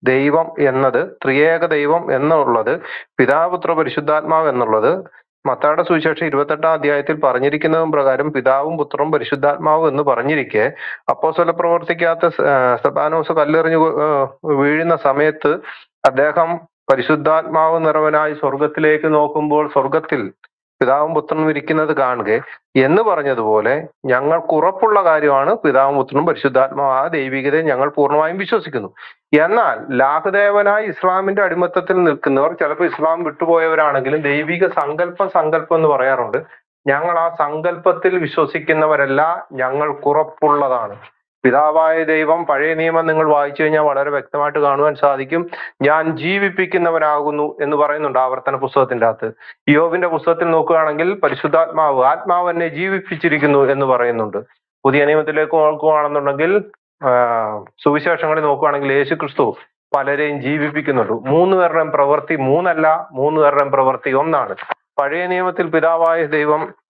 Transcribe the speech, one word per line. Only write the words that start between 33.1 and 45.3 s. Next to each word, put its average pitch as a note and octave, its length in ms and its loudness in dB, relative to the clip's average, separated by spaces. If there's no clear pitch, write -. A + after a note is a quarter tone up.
വിട്ടുപോയവരാണെങ്കിലും D#3 960 0
ദൈവിക D#3 460 0
സങ്കല്പം, E3+ 600 -2
സങ്കല്പം D#3+ 460 0
എന്ന് D#3+ 120 2
പറയാറുണ്ട്. C3 500 0
ഞങ്ങൾ E3 320 0
ആ E3+ 160 -2
സങ്കല്പത്തിൽ E3+ 840 0
വിശ്വസിക്കുന്നവരല്ല, D#3 1400 0
ഞങ്ങൾക്കുറപ്പുള്ളതാണ്. C#3+ 1400 -2
പിതാവായ D#3 600 2
ദൈവം, D#3+ 420 0
പഴയ D3+ 280 0
നിയമം E3 340 0
നിങ്ങൾ D#3+ 180 0
വായിച്ചു D3 380 0
കഴിഞ്ഞാൽ D#3 180 2
വളരെ C#3+ 280 0
വ്യക്തമായിട്ട് C#3+ 500 -4
കാണുവാൻ C#3+ 360 2
സാധിക്കും. C#3+ 540 0